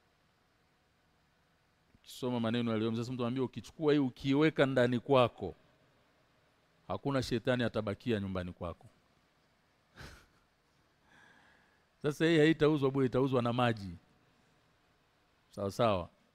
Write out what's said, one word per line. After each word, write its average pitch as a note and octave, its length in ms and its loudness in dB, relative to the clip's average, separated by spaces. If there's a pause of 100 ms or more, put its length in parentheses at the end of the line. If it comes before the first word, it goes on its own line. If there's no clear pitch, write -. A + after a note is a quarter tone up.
(2000)
Kisoma B2 360 -6
maneno A#2 320 -2
yaliyomo. A2+ 260 -2
Sasa A#2+ 140 -6
mtu B2 120 -6
anambia B2+ 200 -2
ukichukua C#3+ 500 -4
hii D3+ 60 4
ukiiweka C#3 680 0
ndani B2+ 340 2
kwako, A#2 560 2 (1300)
hakuna C3 360 -4
shetani B2 400 -2
atabakia A2 560 -4
nyumbani F#2 340 -6
kwako. - 340 -12 (1080)
<laughs> - 2000 -20
Sasa D3+ 240 0
hii E3 120 6
haitauzwa D3+ 540 4
bure, C3+ 140 2
itauzwa B2+ 360 0
na A#2+ 120 -2
maji. A2 440 -2 (1500)
Sawa G2+ 200 -6
sawa. G2 380 0 (260)